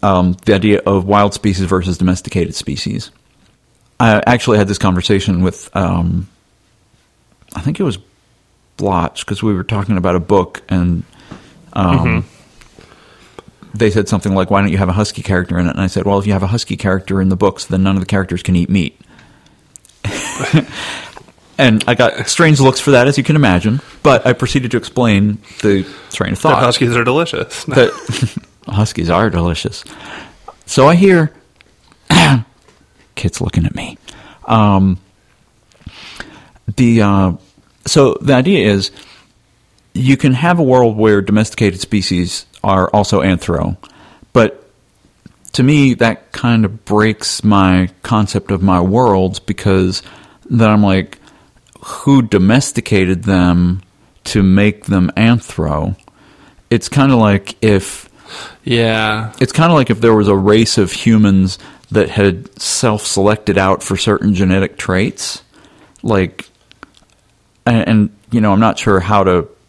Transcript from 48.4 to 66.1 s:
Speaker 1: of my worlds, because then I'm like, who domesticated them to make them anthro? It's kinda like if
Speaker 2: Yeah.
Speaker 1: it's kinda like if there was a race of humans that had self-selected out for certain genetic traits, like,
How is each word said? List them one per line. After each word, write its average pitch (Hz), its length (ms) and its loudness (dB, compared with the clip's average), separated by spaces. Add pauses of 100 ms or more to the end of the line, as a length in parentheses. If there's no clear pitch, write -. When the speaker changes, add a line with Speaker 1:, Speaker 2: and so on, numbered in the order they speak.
Speaker 1:
of 92 120 -2
my 92 180 2
worlds, 95 600 0
because 95 600 -2 (480)
then 113 220 2
I'm 104 120 4
like, 95 360 -2 (640)
who - 380 0
domesticated 98 1040 0
them 90 560 2 (440)
to - 180 0
make 101 420 2
them 95 320 0
anthro? 92 800 -2 (720)
It's - 220 -2
kinda 135 260 2
like 104 460 0
if 101 440 -2 (560)
Speaker 2:
Yeah. 110 800 -2
Speaker 1:
it's 127 120 0
kinda 165 200 2
like 143 180 2
if 110 100 0
there 113 140 4
was 104 140 4
a 101 80 4
race 104 420 2
of 95 140 0
humans 101 640 2 (320)
that 107 200 0
had 101 500 -2
self-selected 104 960 -2
out 95 240 0
for - 140 -4
certain 104 380 0
genetic 95 420 0
traits, - 640 -6 (600)
like, 95 460 -2 (1160)